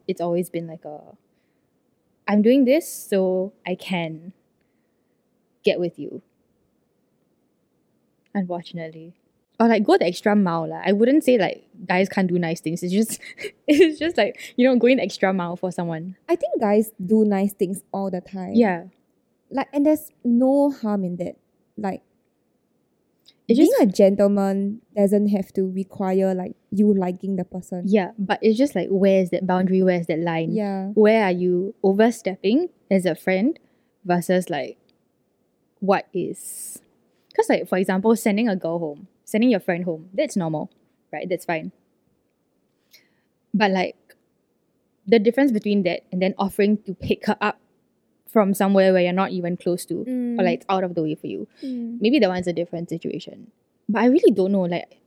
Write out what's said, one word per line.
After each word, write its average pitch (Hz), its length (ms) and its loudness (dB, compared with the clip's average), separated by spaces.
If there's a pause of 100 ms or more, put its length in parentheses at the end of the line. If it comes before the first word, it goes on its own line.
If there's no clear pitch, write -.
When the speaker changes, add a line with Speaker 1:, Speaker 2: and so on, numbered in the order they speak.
Speaker 1:
it's 185 120 -6
always 170 300 -2
been 170 160 -8
like 160 180 -18
a, 151 160 -16 (1300)
"I'm 208 160 4
doing 254 220 4
this 277 280 2
so 190 600 -2 (140)
I 180 100 -4
can 170 560 -8 (1300)
get - 140 0
with 175 200 -6
you." 135 240 -14 (2000)
Unfortunately. 170 800 -10 (440)
Or, 226 100 4
like, 220 160 4
go 370 140 4
the 165 80 0
extra 190 280 0
mile 165 340 0
lah. 160 140 -10
I 190 100 0
wouldn't 247 300 4
say, 254 140 4
like, - 300 -2 (200)
guys 190 220 2
can't 190 200 0
do 180 100 0
nice 170 240 -4
things. 165 200 -6
It's 180 120 -4
just, 220 260 0 (240)
<laughs> - 240 -8
it's 302 300 4
just, 330 180 -4
like, - 400 -4
you 247 100 4
know, 262 100 4
going 240 200 4
the - 60 -2
extra 190 320 -2
mile 175 220 -4
for 185 140 -6
someone. 170 460 -8 (140)
Speaker 2:
I 349 60 2
think 605 240 -6
guys 214 320 2 (120)
do 214 220 4
nice 202 260 0
things 190 300 -6 (100)
all 196 180 -6
the 180 120 -6
time. 190 320 -10
Speaker 1:
Yeah. 185 300 2 (680)
Speaker 2:
Like, 262 240 -4
and 285 100 0
there's 302 260 2 (140)
no 262 460 4
harm 208 340 -4
in 180 140 -6
that. 175 180 -10 (400)
Like, 196 240 -8 (1500)
Speaker 1:
It's 233 100 4
Speaker 2:
being 311 120 8
Speaker 1:
just 508 120 2
Speaker 2:
a 254 40 6
gentleman 202 960 2 (160)
doesn't 202 320 2
have 196 320 -2
to 190 80 -2
require, 190 680 -2
like, 185 220 -8 (140)
you 208 240 4
liking 185 420 -2
the 180 80 -6
person. 180 400 -10
Speaker 1:
Yeah, 196 320 2
but 196 240 -4
it's 220 160 2
just, 277 180 0
like, 185 140 -2
where's 190 400 4
that 180 180 -4
boundary? 185 360 2
Where's 180 240 2
that 160 140 -2
line? 165 320 -2
Speaker 2:
Yeah. 196 420 -4
Speaker 1:
Where 214 300 6
are 185 80 0
you 180 500 -2
overstepping 214 880 0 (200)
as 190 140 2
a 165 100 0
friend 190 440 -2 (480)
versus, 175 420 0
like, 131 300 -8 (1000)
what 190 340 0
is? - 640 -10 (560)
'Cause, 453 140 0
like, 185 180 0
for 196 80 -2
example, 196 400 2
sending 214 320 0
a 190 80 0
girl 165 220 -4
home, 165 280 -8 (180)
sending 226 240 0
your 208 120 2
friend 180 240 -4
home, 170 280 -8
that's 294 240 -4
normal, 160 320 -4 (440)
right? 156 160 -10
That's 180 180 -6
fine. 170 240 -6 (1800)
But, 208 160 2
like, 185 260 -2 (1120)
the 220 140 4
difference 240 320 2
between 202 320 -2
that 170 260 -4
and 185 100 -6
then 185 160 0
offering 202 460 0
to 196 120 -10
pick - 320 -6
her 214 140 -2
up 214 200 -4 (640)
from 196 260 2
somewhere 190 400 4
where 180 100 4
you're 180 120 0
not 190 160 0
even 180 260 -4
close 180 300 -4
to, 185 180 -6
Speaker 2:
Mm. 240 340 -6
Speaker 1:
or, 202 40 0
like, 175 180 0
it's - 80 -20
out 190 140 0
of 180 140 -4
the 170 60 0
way 156 120 -4
for 160 140 -10
you, 98 180 -10 (160)
Speaker 2:
Mm. 240 400 -10
Speaker 1:
maybe 240 160 2
that 208 100 4
one's 180 200 -4
a 175 40 -2
different 170 380 -8
situation. - 640 -10 (360)
But 208 140 0
I 240 40 4
really 285 280 6
don't 190 160 0
know. 196 160 0
Like, - 400 -8